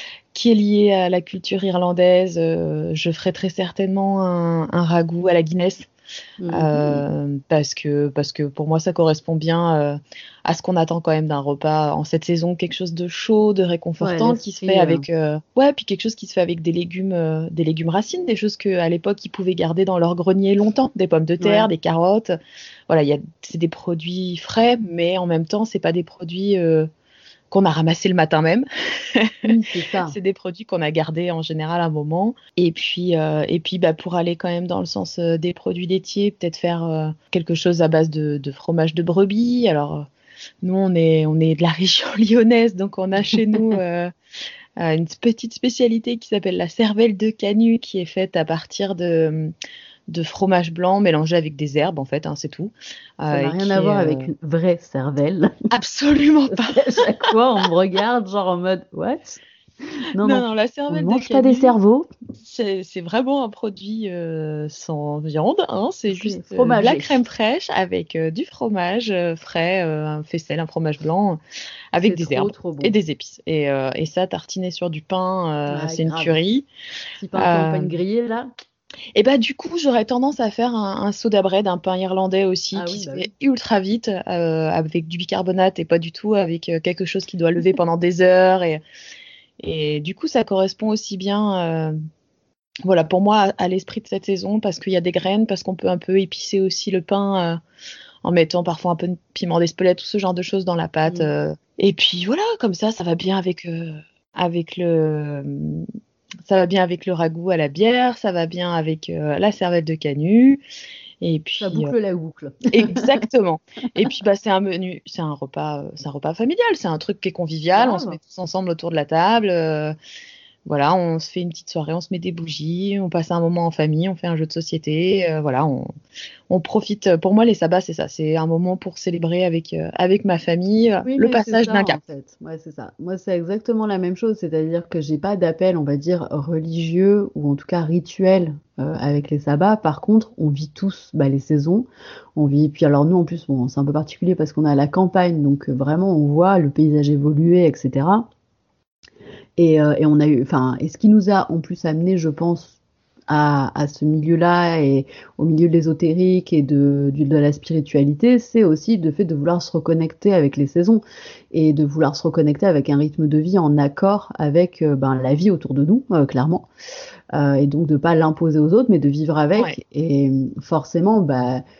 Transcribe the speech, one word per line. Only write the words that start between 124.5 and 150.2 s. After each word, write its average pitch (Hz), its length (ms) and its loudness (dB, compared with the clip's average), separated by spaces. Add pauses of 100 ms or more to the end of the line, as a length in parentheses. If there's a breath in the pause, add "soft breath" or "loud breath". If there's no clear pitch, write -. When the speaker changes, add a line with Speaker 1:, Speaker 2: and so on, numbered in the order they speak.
Speaker 1:
société, 165 800 -2
euh, 156 80 -2
voilà, 143 260 0
on, 131 200 -4 (640 loud breath)
on 185 100 2
profite. 208 580 0
Pour 190 180 2
moi, 220 100 6
les 226 80 6
sabbats, 175 280 2
c'est 165 120 -10
ça, 156 140 -6
c'est 156 280 -2
un 160 120 0
moment 180 280 0
pour 185 220 -12
célébrer 170 480 -2
avec, 165 280 -2
euh, 165 200 -4
avec 190 320 2
ma 175 140 2
famille, 202 520 2
euh, 196 140 0
Speaker 2:
Oui, 269 120 -2
Speaker 1:
le - 100 6
Speaker 2:
mais 247 60 2 (100)
c'est 220 80 -4
Speaker 1:
passage 226 160 4
Speaker 2:
ça, 220 60 -2
Speaker 1:
d'un 196 100 4
cap. 151 260 0
Speaker 2:
en - 40 -14
fait. 139 280 -16
Ouais, 160 160 -12
c'est 160 140 -18
ça. 135 280 -16
Moi, 180 200 -8
c'est 185 180 -2
exactement 214 480 -2
la 196 140 -2
même 180 160 -2
chose, 220 240 -2
c'est-à-dire 165 500 -2
que 165 120 -4
j'ai 147 180 -2
pas 202 180 -2
d'appel, 175 400 2
on 151 60 -2
va 143 140 0
dire, 165 340 -2
religieux 165 1040 0
ou 147 160 0
en 139 40 2
tout - 120 -14
cas 175 140 -2
rituel, 175 720 2 (240)
euh, 147 180 -4
avec 143 320 -2
les 147 80 0
sabbats. 156 400 2
Par 151 240 -2
contre, 220 380 2
on 156 100 0
vit 147 240 -4
tous, - 400 -6
bah, 139 160 2
les 139 100 0
saisons. 156 460 0 (500 loud breath)
On 151 120 2
vit, 147 220 4
puis 151 180 2
alors 143 180 6
nous, 180 120 4
en 175 60 4
plus, 165 220 -6
bon, 131 220 0
c'est - 120 -4
un 139 60 0
peu 147 80 -2
particulier 151 400 -2
parce 156 180 -2
qu'on 156 140 0
est 147 60 2
à 139 40 4
la 139 120 2
campagne, 180 560 2
donc, 143 260 0
euh, 139 40 -2
vraiment, 156 440 0
on 147 80 4
voit 175 320 4
le 147 140 2
paysage 147 400 2
évoluer, 156 560 4
et 147 80 2
cetera. 160 520 0 (1300 loud breath)
Et, 160 240 6
euh, 151 160 4
et 156 80 2
on 151 140 6
a 147 80 6